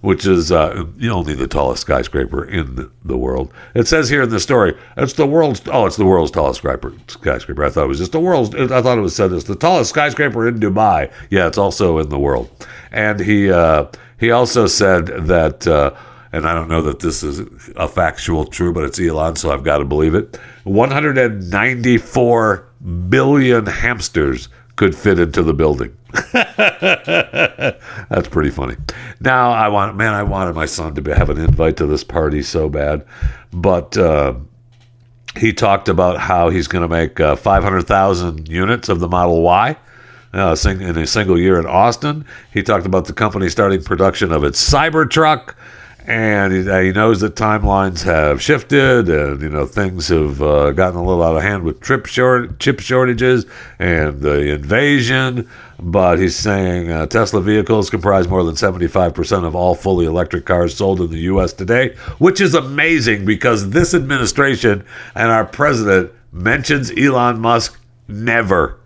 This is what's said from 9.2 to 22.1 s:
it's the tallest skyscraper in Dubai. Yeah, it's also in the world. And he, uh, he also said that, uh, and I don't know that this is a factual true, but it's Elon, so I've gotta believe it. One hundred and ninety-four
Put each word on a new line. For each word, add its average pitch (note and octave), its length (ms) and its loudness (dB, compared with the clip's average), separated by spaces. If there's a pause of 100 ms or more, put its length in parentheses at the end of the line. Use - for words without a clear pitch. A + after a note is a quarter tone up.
it's F2 140 -6
the G2 100 -6
tallest D#3+ 340 0
skyscraper C#3 580 -2
in A#2 120 -2
Dubai. G2 520 2 (180)
Yeah, F#2+ 180 2
it's - 100 -2
also F#2+ 400 2
in D2+ 120 -2
the C#2 100 -4
world. C2+ 300 -2 (420)
And G#2+ 280 -2
he, G2+ 320 2
uh, D#2+ 360 4 (320)
he A#2 120 2
also A#2 360 2
said F#2 400 2
that, D#2+ 600 0
uh, D2 280 2 (380)
and D#2 120 -4
I E2 80 0
don't E2 140 -4
know E2 140 0
that D2 180 -4
this D#2+ 240 -6
is D2 160 -8 (380)
a E2 100 -4
factual D#2 580 -2
true, F2 280 -4
but E2 100 -4
it's C#2+ 160 -6
Elon, D#2+ 380 -2
so - 120 -4
I've C#2 140 -2
gotta C#2+ 220 0
believe D2+ 280 0
it. - 240 -2 (280)
One G#2+ 260 2
hundred C#3+ 260 -2
and G2+ 320 -2
ninety-four A#2 1160 0 (420)